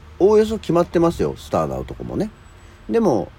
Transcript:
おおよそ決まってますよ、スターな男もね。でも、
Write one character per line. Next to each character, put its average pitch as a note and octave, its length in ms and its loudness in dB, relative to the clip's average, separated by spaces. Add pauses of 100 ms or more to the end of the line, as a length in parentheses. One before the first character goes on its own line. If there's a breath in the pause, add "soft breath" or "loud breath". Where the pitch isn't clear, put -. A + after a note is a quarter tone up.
(180)
お F#3+ 100 6
お G#3+ 80 6
よ G#3+ 80 6
そ G#3+ 120 -4
決 - 140 -4
ま E3+ 100 4
っ F3 40 0
て F3 140 -2
ま E3+ 120 4
す C3 100 -8
よ、 C#2 140 -2
ス - 140 -18
タ E2 160 0
ー - 20 -6
な C2 80 -6
男 C2 300 -10
も A#1+ 100 -10
ね。 G#3+ 160 -4 (580 loud breath)
で A3+ 120 0
も、 C3+ 380 0